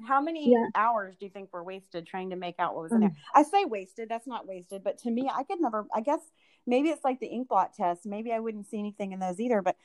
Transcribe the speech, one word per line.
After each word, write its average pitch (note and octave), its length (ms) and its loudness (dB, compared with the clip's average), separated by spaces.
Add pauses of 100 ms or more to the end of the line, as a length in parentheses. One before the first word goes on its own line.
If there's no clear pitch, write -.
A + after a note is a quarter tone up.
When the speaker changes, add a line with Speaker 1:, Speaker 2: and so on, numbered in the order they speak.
Speaker 1:
How C4+ 140 4
many D4+ 300 2
Speaker 2:
Yeah. A#3 220 6
Speaker 1:
hours G#3 440 0
do G3+ 80 -12
you F#3+ 60 -12
think G3 220 -14
were F3 100 -10
wasted F#3+ 440 -12
trying F#3 240 -6
to F3+ 60 -6
make F3+ 220 -8
out D#3+ 160 0
what E3 80 -6
was E3 100 -4
in A3+ 80 8
there? G3+ 80 6
Speaker 2:
Mm. D#3 60 -2 (200)
Speaker 1:
I D4 80 12
say G4+ 220 4
wasted, A3 440 -8
that's A3+ 180 -6
not A3+ 200 -10
wasted, F#3+ 360 -12
but G3+ 160 -4
to A#3+ 120 -2
me, B3+ 220 0
I B3 100 -2
could F#4 160 -6
never, A3 340 0
I A3 80 0
guess D4 200 0 (440)
maybe B3+ 240 2
it's D4 140 -4
like C4 160 0
the A3 80 -8
ink B3 220 -6
blot G3 240 2
test. F3 320 -2
Maybe A3 260 -6
I A3+ 80 -2
wouldn't G#3+ 280 -8
see G#3+ 120 -6
anything G3+ 320 -6
in F#3+ 80 -10
those F#3 220 -4
either, A#3 200 2
but F#3 240 0